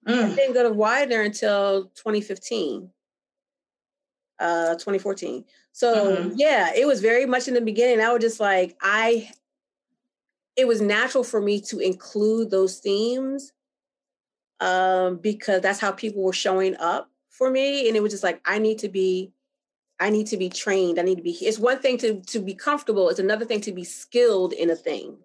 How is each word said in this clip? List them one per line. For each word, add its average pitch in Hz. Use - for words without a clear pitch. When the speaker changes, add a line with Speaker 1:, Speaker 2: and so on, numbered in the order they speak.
Speaker 1:
I 214
Speaker 2:
Mm. 220
Speaker 1:
didn't 262
go 247
to 226
Widener 233
until 202
twenty 214
fifteen, 190
uh, 170
twenty 196
fourteen. 190
So, 208
Speaker 2:
Mm-hmm. 180
Speaker 1:
yeah, 269
it 254
was 262
very 233
much 247
in 262
the 240
beginning. 226
I 233
was 240
just 226
like, 185
I, 220
it 262
was 226
natural 226
for 233
me 202
to 208
include 214
those 190
themes, 254
um, 185
because 208
that's 196
how 196
people 202
were 185
showing 190
up 170
for 262
me. 269
And 220
it 214
was 208
just 196
like, 175
I 196
need 220
to 214
be, 185
I 196
need 214
to 214
be 185
trained. 180
I 180
need 185
to 170
be, 170
it's 214
one 247
thing 262
to, 220
to 220
be 190
comfortable. 214
It's 160
another 214
thing 226
to 208
be 180
skilled 196
in 170
a 165
thing. -